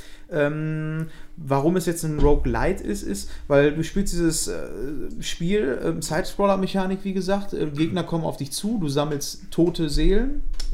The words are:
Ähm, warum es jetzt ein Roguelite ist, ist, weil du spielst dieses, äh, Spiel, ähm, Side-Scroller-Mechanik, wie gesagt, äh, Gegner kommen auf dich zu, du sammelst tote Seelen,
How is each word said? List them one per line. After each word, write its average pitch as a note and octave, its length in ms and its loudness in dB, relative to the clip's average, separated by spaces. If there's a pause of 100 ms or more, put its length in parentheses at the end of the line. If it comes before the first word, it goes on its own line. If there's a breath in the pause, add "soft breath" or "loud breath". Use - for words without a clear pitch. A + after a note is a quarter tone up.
(340 loud breath)
Ähm, D#3 760 -2 (280 loud breath)
warum C#3 400 2
es F3+ 100 0
jetzt E3+ 200 -2
ein D3+ 140 -2
Roguelite C#3+ 640 4
ist, G3+ 200 -4
ist, - 260 -6 (200 loud breath)
weil D3 240 6
du D#3+ 100 -2
spielst G3 300 0
dieses, E3 340 0
äh, E2 140 -4 (580)
Spiel, G3+ 640 0
ähm, E3 180 -2
Side-Scroller-Mechanik, F#3+ 1000 0
wie G3 100 -4
gesagt, F#3+ 400 0
äh, E3+ 140 -2
Gegner D#3+ 360 0
kommen E3 200 -2
auf D#3+ 140 -4
dich C3+ 160 -6
zu, A3 260 -4
du D#3+ 80 0
sammelst D3 640 -4
tote E3+ 380 2
Seelen, G3+ 520 4 (320)